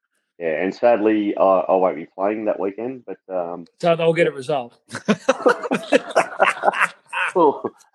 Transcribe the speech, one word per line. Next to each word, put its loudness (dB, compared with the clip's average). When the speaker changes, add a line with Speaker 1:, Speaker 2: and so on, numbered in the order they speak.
Speaker 1:
Yeah, -2
and -2
sadly, 2
I, 2
I 4
won't 2
be -12
playing -4
that -2
weekend, -8
but, -14
um, -6
Speaker 2:
So 2
they'll 2
get 2
a 0
Speaker 1:
yeah. -12
Speaker 2:
result. -6
Speaker 1:
<laughs> 0
Well, 2